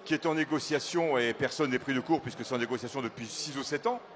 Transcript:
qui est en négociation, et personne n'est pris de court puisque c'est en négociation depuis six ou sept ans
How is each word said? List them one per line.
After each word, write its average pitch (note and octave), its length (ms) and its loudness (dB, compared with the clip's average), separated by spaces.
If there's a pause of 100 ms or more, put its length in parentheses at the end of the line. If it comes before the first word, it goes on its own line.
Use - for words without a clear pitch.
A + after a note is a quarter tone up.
qui D#3 120 0
est D3 100 -2
en D#3+ 80 4
négociation, D#3 840 2
et A#2+ 140 4
personne C#3 360 0
n'est B2+ 100 2
pris C#3 140 -2
de C3 60 4
court D#3 200 2
puisque B2 240 -8
c'est C3 120 -2
en A#2+ 40 2
négociation B2 420 -2
depuis A#2 260 -6
six C3+ 280 -6
ou C3+ 80 -4
sept D3 220 -2
ans A#3+ 140 2 (160)